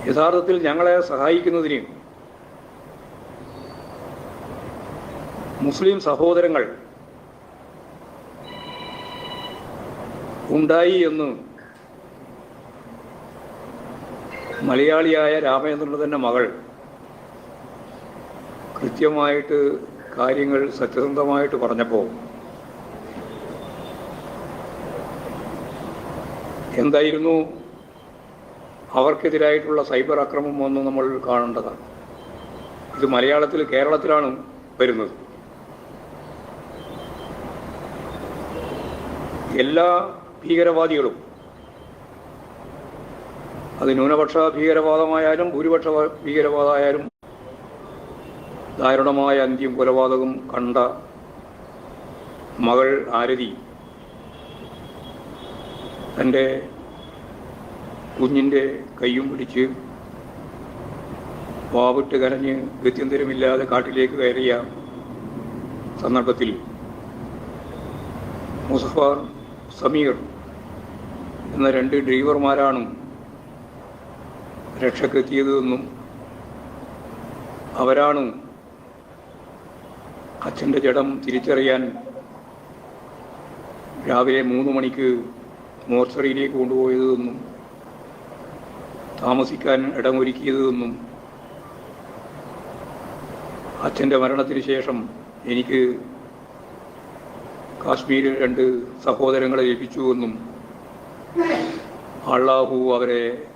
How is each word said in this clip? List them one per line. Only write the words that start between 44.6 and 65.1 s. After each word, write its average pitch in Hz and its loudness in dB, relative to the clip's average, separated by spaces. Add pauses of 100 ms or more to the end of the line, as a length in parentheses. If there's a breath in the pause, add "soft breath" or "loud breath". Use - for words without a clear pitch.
ഭൂരിപക്ഷ 165 4 (100)
വ-, 151 4 (120)
ഭീകരവാദമായാലും, 143 4 (1800)
ദാരുണമായ 139 6 (100)
അന്ത്യം, 131 0
കൊലപാതകം 131 4 (200)
കണ്ട 123 0 (1900)
മകൾ 131 8 (320)
ആരതി 123 0 (2750)
തൻ്റെ 131 4 (1700)
കുഞ്ഞിൻ്റെ 139 6 (360)
കയ്യും 127 2
പിടിച്ച് 131 0 (2000)
വാവിട്ട് 127 6
കരഞ്ഞ് 135 2 (300)
ഗത്യന്തരമില്ലാതെ 131 2
കാട്ടിലേക്ക് 127 2
കയറിയ 127 4 (1500)